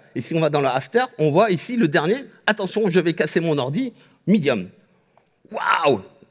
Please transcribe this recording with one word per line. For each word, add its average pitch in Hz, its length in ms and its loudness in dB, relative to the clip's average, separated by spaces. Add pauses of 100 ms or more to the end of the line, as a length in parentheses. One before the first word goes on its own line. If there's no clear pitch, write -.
(140)
Et 135 60 -8
si - 140 -6
on 165 60 0
va 156 100 2
dans 147 100 0
le 139 60 0
after, 139 380 -2 (140)
on 156 120 2
voit 196 200 4
ici 220 260 -4
le 226 120 2
dernier. 165 360 0 (220)
Attention, 208 440 -2
je 175 100 2
vais 170 140 0
casser 160 260 -2
mon 165 160 0
ordi. 147 380 -4 (320)
Medium. 135 420 2 (840)
Waouh ! 139 520 0 (280)